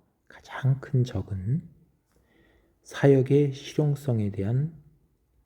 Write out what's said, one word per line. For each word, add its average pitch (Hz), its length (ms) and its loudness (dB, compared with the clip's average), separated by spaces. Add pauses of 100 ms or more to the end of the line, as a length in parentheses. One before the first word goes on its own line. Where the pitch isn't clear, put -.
(260)
가장 - 540 -4
큰 127 240 -2
적은 98 580 -6 (1200)
사역의 139 680 4
실용성에 135 800 -2
대한 117 440 -2 (720)